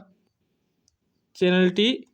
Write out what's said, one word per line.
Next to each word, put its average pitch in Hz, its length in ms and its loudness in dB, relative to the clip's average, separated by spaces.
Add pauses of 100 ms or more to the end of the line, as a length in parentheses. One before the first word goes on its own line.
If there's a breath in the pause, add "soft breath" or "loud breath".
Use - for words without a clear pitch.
(1400)
চ্যানেলটি 185 520 0 (260)